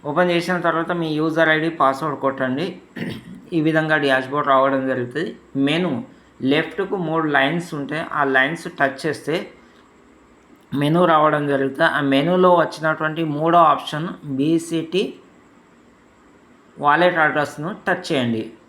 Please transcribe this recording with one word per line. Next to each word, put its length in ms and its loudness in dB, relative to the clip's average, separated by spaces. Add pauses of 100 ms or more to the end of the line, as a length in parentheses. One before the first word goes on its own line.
ఓపెన్ 260 0
చేసిన 280 0
తర్వాత 320 -2
మీ 160 -2
యూజర్ 420 0
ఐడి, 200 2
పాస్వర్డ్ 500 0
కొట్టండి. 640 -4 (720)
ఈ 80 2
విధంగా 360 2
డాష్‌బోర్డ్ 520 0
రావడం 380 4
జరుగుతుంది. 500 -4 (180)
మెనూ 480 0 (380)
లెఫ్ట్కు 540 0
మూడు 320 -2
లైన్స్ 460 0
ఉంటే 380 -6
ఆ 120 -2
లైన్స్ 440 0 (120)
టచ్ 260 -2
చేస్తే 460 -4 (1200)
మెనూ 320 2
రావడం 420 4
జరుగుతుంది. 360 0
ఆ 180 2
మెనూలో 540 4
వచ్చినటువంటి 680 -2
మూడో 340 2
ఆప్షన్ 500 2 (160)
బీసీటీ 960 -2 (1600)
వాలెట్ 360 4
అడ్రస్ను 600 -2 (120)
టచ్ 240 -2
చేయండి. 420 -2 (160)